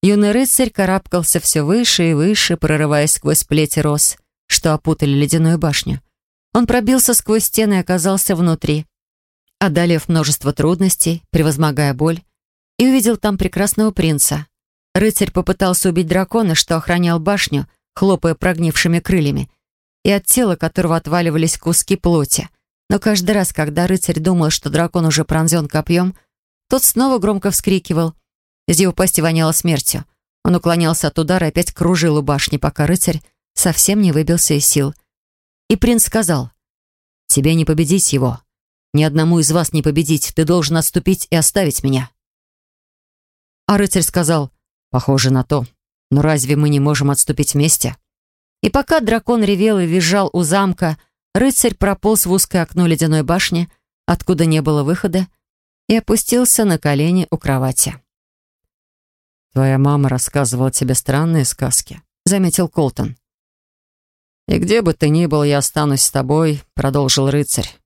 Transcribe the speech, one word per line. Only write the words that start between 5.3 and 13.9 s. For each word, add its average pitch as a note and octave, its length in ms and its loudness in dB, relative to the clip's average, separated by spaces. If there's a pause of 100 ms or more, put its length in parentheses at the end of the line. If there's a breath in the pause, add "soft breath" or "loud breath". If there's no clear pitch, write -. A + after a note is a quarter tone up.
башню. C#3+ 420 -4 (520)
Он A#3 140 2
пробился A#3+ 460 2
сквозь G#3+ 300 0
стены A3 300 0
и F#3+ 60 2
оказался F3+ 580 -2
внутри, D#3+ 480 -2 (760)
одолев E3+ 480 0
множество D3 460 -2
трудностей, E3+ 680 -2 (100)
превозмогая D3+ 640 0
боль, E3 280 -2 (560)
и B3 100 4
увидел A#3+ 300 2
там G#3 200 -2
прекрасного G#3 540 -2